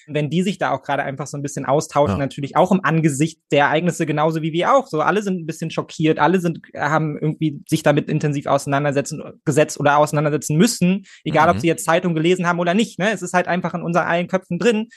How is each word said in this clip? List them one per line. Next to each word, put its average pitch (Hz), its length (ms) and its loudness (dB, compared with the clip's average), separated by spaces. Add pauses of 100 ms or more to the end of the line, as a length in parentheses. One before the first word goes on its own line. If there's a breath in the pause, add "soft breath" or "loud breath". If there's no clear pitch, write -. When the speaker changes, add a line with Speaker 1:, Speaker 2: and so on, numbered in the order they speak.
Speaker 1:
wenn 151 220 -4
die 165 140 0
sich 190 160 -4
da 139 140 -2
auch 139 100 -4
gerade 143 200 -4
einfach 139 240 -8
so 147 120 -10
ein 143 40 -8
bisschen 139 220 -6
austauschen, 143 540 0
Speaker 2:
Ja. 139 80 -2
Speaker 1:
natürlich 139 300 -6
auch 180 140 4
im 190 140 0
Angesicht 156 560 0 (100)
der 143 140 4
Ereignisse 160 400 0
genauso 151 380 0
wie 160 100 -4
wir 180 220 0
auch. 277 120 2
So 156 140 -4
alle 180 220 2
sind 185 180 -4
ein 160 60 -12
bisschen 160 240 -8
schockiert, 156 480 0
alle 170 220 4
sind, 170 200 -4 (160)
haben 151 420 -2
irgendwie 151 500 -2
sich 156 140 0
damit 147 280 2
intensiv 147 360 -2
auseinandersetzen, 143 760 -2 (240)
gesetzt 147 340 2
oder 143 160 4
auseinandersetzen 151 600 0
müssen, 196 460 2 (200 loud breath)
egal 156 220 2
Speaker 2:
Mhm. 175 60 4
Speaker 1:
ob 104 80 0
sie 147 80 0
jetzt 160 180 -2
Zeitung 170 280 2
gelesen 170 320 0
haben 170 120 0
oder 175 160 0
nicht, 214 240 -2
ne? 208 140 0
Es 175 100 -6
ist 180 100 -10
halt 180 160 2
einfach 175 260 -2
in 165 80 -6
unseren 165 240 0
allen 170 200 0
Köpfen 180 320 -4
drin 220 380 0